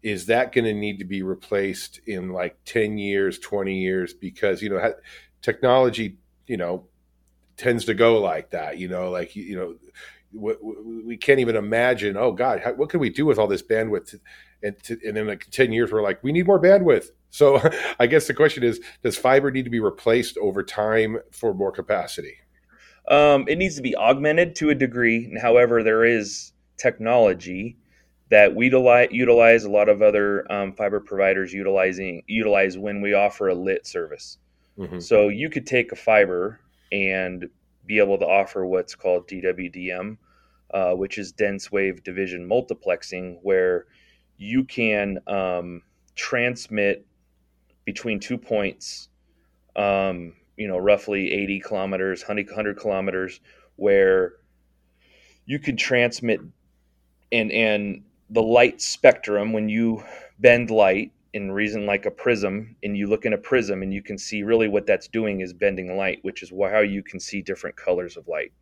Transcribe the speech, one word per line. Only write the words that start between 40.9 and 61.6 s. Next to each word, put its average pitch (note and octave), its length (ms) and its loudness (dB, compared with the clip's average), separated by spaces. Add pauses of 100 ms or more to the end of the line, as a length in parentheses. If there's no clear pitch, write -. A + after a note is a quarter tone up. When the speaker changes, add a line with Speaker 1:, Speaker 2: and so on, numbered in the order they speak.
Speaker 2:
which F#2+ 260 -4
is F2+ 140 -12
dense G2 380 -4
wave G2 340 -2
division F#2 440 -8
multiplexing, F#2 920 -4
where F#2 420 0 (540)
you A#2 260 -2
can, G#2 640 -2
um, F2+ 560 -6 (320)
transmit A#2+ 880 -2 (800)
between G#2 340 -6
two B2 200 -8
points, - 720 -8 (680)
um, G2 580 -2 (220)
you G#2+ 120 -8
know, F#2 100 -4
roughly G2+ 540 2
eighty G2 280 -4
kilometers, F#2+ 600 -4
hundred, G#2 280 -6
hundred G#2 280 -6
kilometers, F#2+ 600 -4 (360)
where F#2+ 600 4 (1080)
you C#3 140 -6
can C#3+ 180 -6
transmit A#2+ 640 0 (920)
and, A2 220 -2
and G#2 520 -2 (260)
the A2 120 0
light A#2+ 380 4
spectrum, - 720 2
when G#2+ 160 -2
you A2+ 340 -2 (360)
bend A#2+ 320 6
light G2+ 420 2 (220)
in G2 180 -8
reason G#2 320 -4